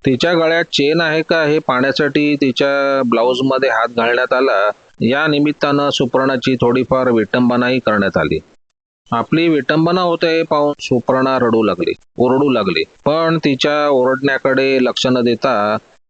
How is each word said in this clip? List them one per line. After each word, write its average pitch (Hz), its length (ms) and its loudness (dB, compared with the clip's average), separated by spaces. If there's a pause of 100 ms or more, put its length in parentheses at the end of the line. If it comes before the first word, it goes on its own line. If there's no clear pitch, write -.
तिच्या 135 280 0
गळ्यात 165 400 2
चेन 151 280 2
आहे 160 200 0
का, 165 220 0
हे 151 160 0
पाहण्यासाठी 143 760 0
तिच्या 139 720 0
ब्लाऊजमध्ये 127 600 0
हात 113 180 0
घालण्यात 120 460 0
आला. 110 380 2 (300)
या 139 260 0
निमित्तानं 147 640 0
सुपर्णाची 131 680 0
थोडीफार 127 560 0
विटंबनाही 123 680 0
करण्यात 101 380 0
आली. 78 220 -2 (720)
आपली 156 360 0
विटंबना 160 540 0
होते 170 360 0
हे 165 60 0
पाहून 147 360 0
सुपर्णा 131 600 0
रडू 113 240 2
लागली, 87 280 -2 (260)
ओरडू 135 320 2
लागली, 95 340 0 (220)
पण 160 320 0
तिच्या 147 520 0
ओरडण्याकडे 135 920 0
लक्ष 123 260 -2
न 127 140 0
देता 110 560 -2 (320)